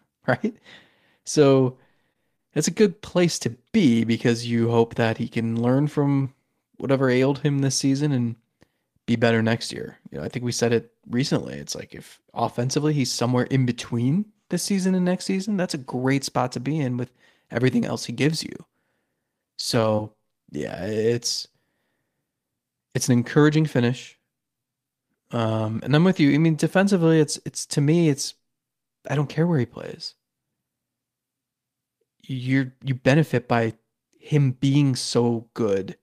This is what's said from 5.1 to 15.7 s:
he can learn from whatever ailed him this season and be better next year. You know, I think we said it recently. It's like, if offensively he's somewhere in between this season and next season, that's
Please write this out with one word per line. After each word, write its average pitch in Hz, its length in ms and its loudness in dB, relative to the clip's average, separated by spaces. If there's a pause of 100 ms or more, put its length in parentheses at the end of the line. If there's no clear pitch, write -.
he 117 80 -4
can 117 340 -4
learn 131 260 2
from 139 460 0 (440)
whatever 131 320 0
ailed 131 300 2
him 143 200 0
this 135 160 0
season 143 360 0
and 120 240 -2 (720)
be 120 100 0
better 117 260 2
next 113 300 -2
year. - 280 -12 (120)
You - 60 -12
know, 71 60 -8
I - 60 -8
think - 140 -8
we 120 80 -4
said 117 220 0
it 113 180 -2 (160)
recently. 117 460 -2
It's 71 220 -12
like, - 180 -14
if - 260 -20 (140)
offensively 127 580 -2
he's 139 200 -2
somewhere 123 340 0
in 131 200 0
between 123 600 -2 (240)
this 175 140 -4
season 190 320 0
and 180 100 0
next 180 200 -2
season, 190 320 -2
that's 185 160 -4